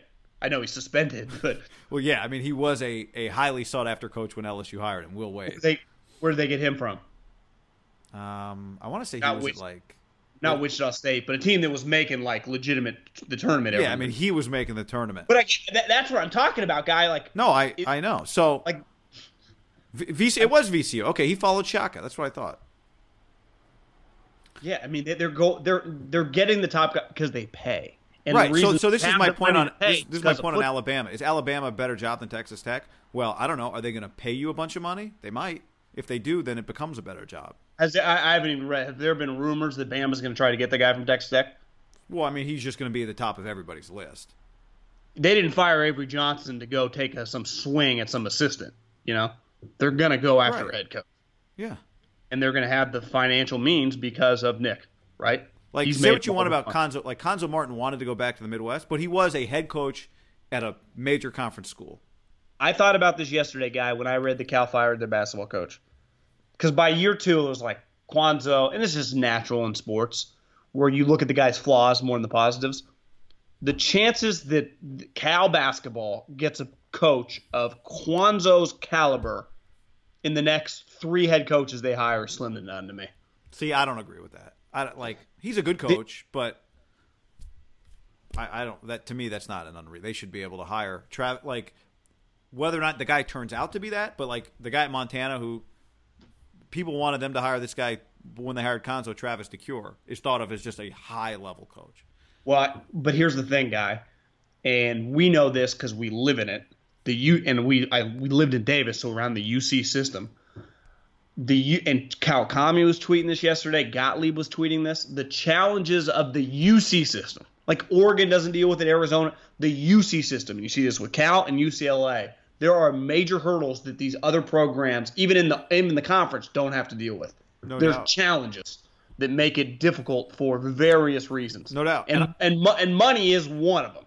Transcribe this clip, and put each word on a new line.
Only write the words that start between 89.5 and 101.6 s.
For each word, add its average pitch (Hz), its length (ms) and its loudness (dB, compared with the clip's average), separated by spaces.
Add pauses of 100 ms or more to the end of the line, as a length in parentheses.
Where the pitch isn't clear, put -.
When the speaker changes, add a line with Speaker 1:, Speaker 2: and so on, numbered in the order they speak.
Speaker 2:
an 82 80 -18
unre-, 85 260 -20
they 110 120 -10
should 98 180 -14
be 98 120 -10
able 92 160 -12
to 90 40 -12
hire 95 480 -8
Trav-, 127 320 -6
like, 123 300 -10 (800)
whether 160 260 -2
or 156 40 -4
not 156 160 -2
the 135 80 -6
guy 147 180 0
turns 120 300 -12
out 131 200 -6
to 208 60 -8
be 214 120 -10
that, 208 260 -6
but, 135 100 -6
like, 120 320 -10
the 120 100 -12
guy 147 140 0
at 139 80 -4
Montana 131 480 -6
who 117 240 -10 (1080)
people 165 260 -6
wanted 143 220 0
them 135 140 -6
to 127 80 -2
hire 131 180 0
this 123 140 -8
guy 120 260 -4 (360)
when 123 200 -10
they 123 60 -4
hired 120 220 -2
Cuonzo, 123 320 -8
Travis 113 340 -8
DeCuire, 104 460 -14 (100)
is - 140 -12
thought 127 220 0
of 107 100 -8
as 107 100 -10
just 110 180 -12
a 104 120 -14
high-level 104 800 -12